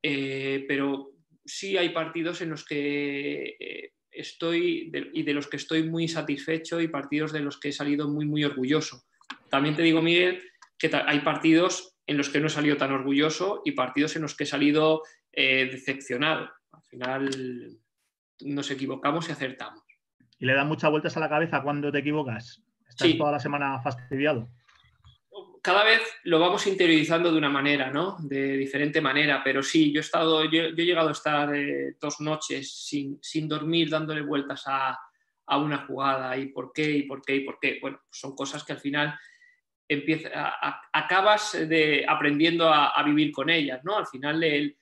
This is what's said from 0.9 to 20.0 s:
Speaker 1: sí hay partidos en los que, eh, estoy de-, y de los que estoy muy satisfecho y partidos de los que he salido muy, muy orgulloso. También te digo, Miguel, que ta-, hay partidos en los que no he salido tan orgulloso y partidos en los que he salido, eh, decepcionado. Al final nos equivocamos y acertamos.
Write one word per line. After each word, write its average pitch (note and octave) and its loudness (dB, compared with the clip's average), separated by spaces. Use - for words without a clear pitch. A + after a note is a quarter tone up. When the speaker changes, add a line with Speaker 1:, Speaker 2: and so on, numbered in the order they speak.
Speaker 1:
sí G3 -6
hay F3 2
partidos E3 -4
en E3+ -6
los D3 -10
que, C#3+ -4
eh, - -12
estoy E3+ -4
de-, C#3 -8
y D#3+ -4
de D#3 0
los C#3+ -4
que C#3+ -6
estoy D#3+ -2
muy D#3+ -2
satisfecho D#3+ -4
y E3 0
partidos D3 -4
de D3+ -4
los C#3+ -6
que C#3+ -6
he C#3+ -4
salido C#3+ -2
muy, D3+ -2
muy D3+ 0
orgulloso. C#3+ 0
También D3 2
te E3+ 2
digo, E3 6
Miguel, F3+ 2
que D#3+ 0
ta-, D3+ 2
hay D3 2
partidos D#3+ 4
en D3 0
los C#3+ 0
que D3 2
no D3+ 0
he D3+ 0
salido D3 2
tan C#3 0
orgulloso D3 0
y C#3+ -2
partidos C#3+ 0
en D#3+ -4
los C#3+ -6
que D3 -4
he - -4
salido, D#3 4
eh, C3 2
decepcionado. C3+ -4
Al - -20
final B2+ -6
nos C#3+ -6
equivocamos C#3+ -2
y D3+ -6
acertamos. B2+ -10